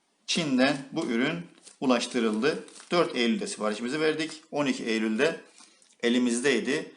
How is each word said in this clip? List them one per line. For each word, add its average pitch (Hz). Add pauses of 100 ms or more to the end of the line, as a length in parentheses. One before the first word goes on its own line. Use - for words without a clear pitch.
(260)
Çin'den 139 (160)
bu -
ürün 143 (340)
ulaştırıldı. 120 (260)
Dört 175
Eylül'de 110
siparişimizi 113
verdik. 156
On 147
iki 123
Eylül'de 113 (640)
elimizdeydi. 123